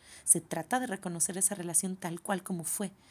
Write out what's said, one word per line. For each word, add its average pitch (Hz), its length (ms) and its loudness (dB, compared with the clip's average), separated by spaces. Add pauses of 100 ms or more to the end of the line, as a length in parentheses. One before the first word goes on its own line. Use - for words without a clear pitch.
(260)
Se 170 160 6
trata 165 380 0
de 247 80 -2
reconocer 185 500 -2
esa 196 180 2
relación 180 400 0
tal 170 240 -6
cual 190 240 -2
como 170 200 -4
fue, - 280 -4 (200)